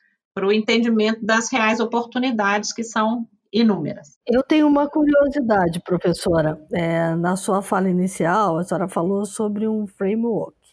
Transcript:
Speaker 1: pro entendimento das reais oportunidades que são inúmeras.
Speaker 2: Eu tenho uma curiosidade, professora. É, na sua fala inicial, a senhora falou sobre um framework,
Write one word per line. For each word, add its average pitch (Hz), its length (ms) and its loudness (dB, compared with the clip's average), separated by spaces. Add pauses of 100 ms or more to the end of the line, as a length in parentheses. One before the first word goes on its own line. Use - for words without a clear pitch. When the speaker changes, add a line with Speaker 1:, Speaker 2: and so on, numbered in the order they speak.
(360)
Speaker 1:
pro 190 160 0
entendimento 220 760 2
das 226 240 0
reais 226 300 2
oportunidades 226 920 -2
que 233 100 -8
são 226 420 -2 (260)
inúmeras. 202 680 0 (100)
Speaker 2:
Eu 247 160 2
tenho 302 240 4
uma 285 200 4
curiosidade, 269 960 2
professora. 165 760 0 (120)
É, 165 440 0
na 175 200 0
sua 190 260 -2
fala 190 280 0
inicial, 180 680 0
a 175 60 -2
senhora 165 240 -4
falou 196 380 -2
sobre 214 420 -4
um 214 200 -4
framework, 220 680 -4 (180)